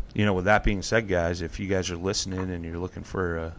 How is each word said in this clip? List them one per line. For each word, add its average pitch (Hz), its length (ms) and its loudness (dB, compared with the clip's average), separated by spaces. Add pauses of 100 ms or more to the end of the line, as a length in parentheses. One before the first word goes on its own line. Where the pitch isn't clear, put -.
(120)
you 104 140 2
know, 101 80 4
with 90 100 0
that 104 180 6
being 101 200 2
said, 110 260 0
guys, 87 320 2
if 82 180 -6
you 98 100 -4
guys 92 220 2
are 87 60 -4
listening 92 540 -2
and 85 160 -4
you're 82 100 -6
looking 87 260 -6
for 87 360 -2
a, 82 200 -4